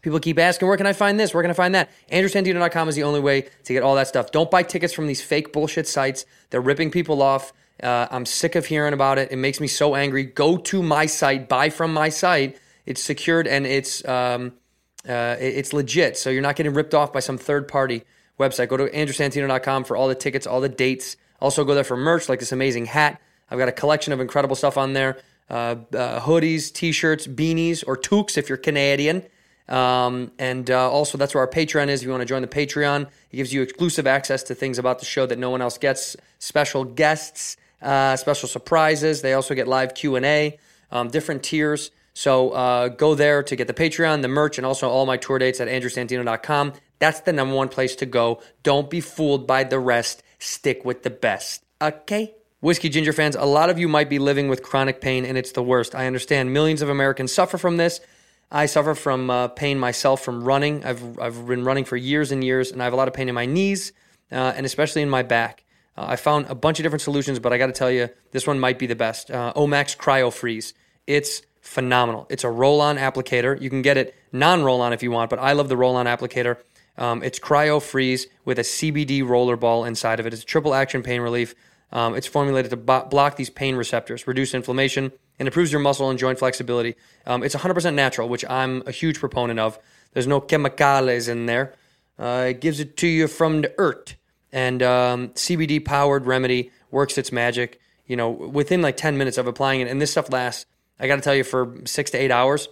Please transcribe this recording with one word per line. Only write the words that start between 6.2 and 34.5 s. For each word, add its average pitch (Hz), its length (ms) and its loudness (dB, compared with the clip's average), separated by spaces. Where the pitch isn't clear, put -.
They're 127 100 0
ripping 143 280 2
people 151 320 0
off. 135 300 2
Uh, 120 260 2
I'm 123 160 -6
sick - 300 -2
of 165 120 0
hearing 151 260 0
about 135 240 2
it. 135 120 0
It 135 60 -6
makes 139 240 -2
me 151 80 -2
so 147 280 2
angry. 135 280 0
Go 147 320 2
to 185 260 -2
my 156 240 2
site. 139 440 0
Buy 139 200 2
from 160 240 -2
my 156 140 2
site. 156 500 0
It's - 180 -6
secured 165 420 0
and 139 220 0
it's, 135 400 -2
um, 123 460 -2
uh, 120 320 -2
it, 131 200 -2
it's 139 160 -6
legit. 143 420 0
So - 140 -4
you're 131 120 0
not 143 140 0
getting 151 180 -2
ripped 151 200 0
off 147 180 2
by 139 80 -2
some 131 180 -6
third-party 135 680 -2
website. 127 300 0
Go 131 80 0
to 135 180 -2
andrew 147 180 -2
santino 139 360 -2
dot 131 140 0
com 135 200 0
for 143 140 -2
all 135 100 2
the 131 80 0
tickets, 131 320 -4
all 127 140 0
the 139 80 0
dates. 127 480 -2
Also 139 240 2
go 143 100 2
there 139 80 2
for 127 140 -4
merch, 160 320 2
like 131 100 0
this 123 140 -6
amazing 127 320 -2
hat. 147 340 2
I've 123 80 -4
got 127 80 2
a 123 60 -2
collection 151 400 0
of 131 80 -2
incredible 135 340 0
stuff 139 220 0
on 135 160 0
there. 135 240 0
Uh, 120 260 -4
uh, 120 280 -2
hoodies, 160 500 2
t-shirts, 156 560 0
beanies, 165 580 0
or 131 120 -2
toques 202 400 2
if 143 100 -2
you're 131 100 -2
Canadian. 147 640 2
Um, 123 720 0
and, 127 320 -4
uh, 127 180 4
also, 147 300 0
that's 139 160 -2
where 135 80 4
our 127 40 0
Patreon 151 420 0
is. 139 120 -2
If 123 60 -8
you 131 40 -4
wanna 127 140 -4
join 131 160 -4
the 123 60 -6
Patreon, 143 560 0
it - 320 -16
gives 131 180 -4
you 135 80 0
exclusive 151 460 0
access 135 360 0
to 123 120 -8